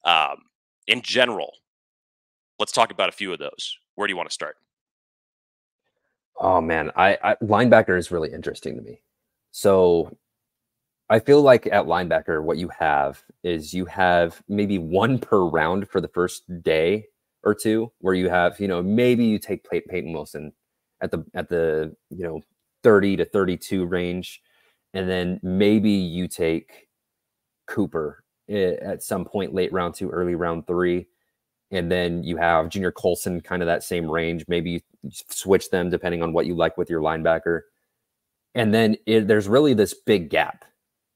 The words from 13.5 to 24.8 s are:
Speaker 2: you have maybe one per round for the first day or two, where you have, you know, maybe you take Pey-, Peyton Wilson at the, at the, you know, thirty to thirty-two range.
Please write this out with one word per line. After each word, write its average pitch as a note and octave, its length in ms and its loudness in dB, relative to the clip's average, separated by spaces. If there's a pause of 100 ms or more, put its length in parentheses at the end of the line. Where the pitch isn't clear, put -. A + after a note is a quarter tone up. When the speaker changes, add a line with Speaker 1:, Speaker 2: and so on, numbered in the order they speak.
Speaker 2:
you F2+ 100 -4
have F2 640 2
maybe G2+ 300 0
one F#2+ 400 0
per G2+ 260 2
round E2+ 460 0
for F#2+ 100 -2
the D#2+ 80 -4
first - 340 -4 (200)
day E2 460 0 (340)
or G#2 120 2
two, A2+ 460 -2
where F#2 140 0
you F2+ 140 0
have, F2 300 2
you G2+ 80 -4
know, F2+ 160 -2
maybe A#2 420 2
you G#2+ 140 2
take - 320 -10
Pey-, E2+ 120 -2
Peyton E2+ 300 -8
Wilson D2+ 400 -12 (480)
at A2 120 -8
the, E2+ 200 -4
at F2 160 -8
the, D#2 460 -2 (160)
you F2+ 140 -10
know, D#2 180 -10 (400)
thirty G2+ 340 6
to E2+ 80 0
thirty-two F#2 640 -2
range. F2+ 560 -6 (520)